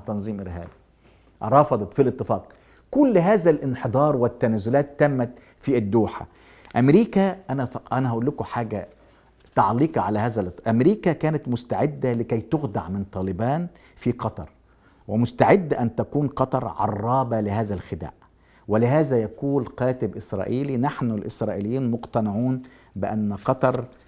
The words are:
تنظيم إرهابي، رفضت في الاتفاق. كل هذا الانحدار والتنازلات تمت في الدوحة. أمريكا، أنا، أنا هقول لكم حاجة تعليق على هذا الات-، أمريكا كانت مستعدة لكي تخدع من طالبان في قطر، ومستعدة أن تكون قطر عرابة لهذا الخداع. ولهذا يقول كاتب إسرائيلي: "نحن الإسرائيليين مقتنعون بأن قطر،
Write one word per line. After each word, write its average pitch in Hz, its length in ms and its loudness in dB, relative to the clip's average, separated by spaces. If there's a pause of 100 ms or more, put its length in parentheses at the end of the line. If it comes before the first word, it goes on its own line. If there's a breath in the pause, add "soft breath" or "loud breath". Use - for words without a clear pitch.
تنظيم 104 340 -6
إرهابي، 87 300 -10 (720 soft breath)
رفضت 117 520 2
في 143 80 2
الاتفاق. 110 460 -2 (420 soft breath)
كل 262 280 4
هذا 175 320 4
الانحدار 139 680 0
والتنازلات 120 840 0
تمت 131 300 2 (280 loud breath)
في 131 200 0
الدوحة. 104 480 2 (500 loud breath)
أمريكا، 190 600 4 (140)
أنا، 131 180 -2 (240)
أنا 131 180 0
هقول 117 160 -2
لكم 143 180 -2
حاجة 107 440 -6 (680 soft breath)
تعليق 120 440 2
على 104 200 0
هذا 110 220 0
الات-، 92 280 -6
أمريكا 160 440 2
كانت 156 360 -2
مستعدة 127 640 -2
لكي 117 280 -2
تخدع 107 480 -4
من 98 160 -4
طالبان 107 640 -4 (300 soft breath)
في 123 160 -2
قطر، - 380 -8 (580 soft breath)
ومستعدة 123 720 4
أن 113 120 -2
تكون 139 340 -2
قطر 131 400 -2
عرابة 110 720 0
لهذا 104 340 -2
الخداع. 85 380 -8 (560 soft breath)
ولهذا 120 540 2
يقول 139 440 -2
كاتب 127 500 -4
إسرائيلي: 123 600 -4
"نحن 123 340 -2
الإسرائيليين 110 800 -4
مقتنعون 117 720 -2 (340 loud breath)
بأن 101 480 -4
قطر، 127 400 0 (240 loud breath)